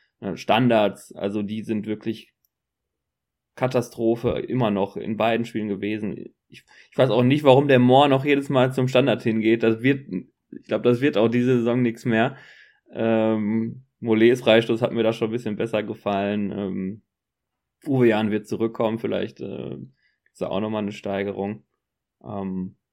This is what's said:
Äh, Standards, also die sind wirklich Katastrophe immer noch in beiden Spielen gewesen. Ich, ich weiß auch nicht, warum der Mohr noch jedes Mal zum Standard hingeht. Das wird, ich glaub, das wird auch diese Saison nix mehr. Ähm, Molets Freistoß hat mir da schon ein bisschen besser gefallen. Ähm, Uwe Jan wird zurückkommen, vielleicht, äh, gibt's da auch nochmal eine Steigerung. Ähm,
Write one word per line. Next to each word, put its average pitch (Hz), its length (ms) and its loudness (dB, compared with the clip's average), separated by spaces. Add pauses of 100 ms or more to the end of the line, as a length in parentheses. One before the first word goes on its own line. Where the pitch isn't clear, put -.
(200)
Äh, 98 160 -8
Standards, 110 760 0
also 101 300 -6
die 104 220 -8
sind 107 220 -6
wirklich 107 460 -8 (1200)
Katastrophe 117 840 -2
immer 120 320 -2
noch 98 260 -2
in 107 200 -6
beiden 113 300 0
Spielen 107 220 -6
gewesen. 104 480 -6 (300)
Ich, - 180 -20 (280)
ich - 40 -10
weiß 135 140 4
auch 120 140 2
nicht, 139 180 2
warum 143 240 6
der 135 140 6
Mohr 127 260 6
noch 135 180 2
jedes 143 240 0
Mal 131 240 2
zum 131 140 0
Standard 127 380 2
hingeht. 113 400 2
Das 113 180 2
wird, 135 260 0 (440)
ich - 160 -20
glaub, 107 160 -4
das 120 160 4
wird 143 160 2
auch 110 120 4
diese 123 300 2
Saison 120 240 0
nix 117 220 -2
mehr. 123 320 0 (560)
Ähm, 113 920 -2 (160)
Molets 117 400 4
Freistoß 113 420 4
hat - 100 0
mir 113 120 0
da 113 80 2
schon 113 160 -2
ein 107 40 -6
bisschen 113 220 -4
besser 110 300 -4
gefallen. 101 680 -4
Ähm, 95 520 -6 (840)
Uwe 131 220 4
Jan 107 240 0
wird 107 160 -4
zurückkommen, 113 500 -2
vielleicht, 107 420 -6
äh, - 360 -10 (480)
gibt's - 160 -20
da 90 80 -6
auch 95 120 -4
nochmal 110 220 -6
eine 101 80 -6
Steigerung. 101 720 -6 (600)
Ähm, 95 520 -8 (160)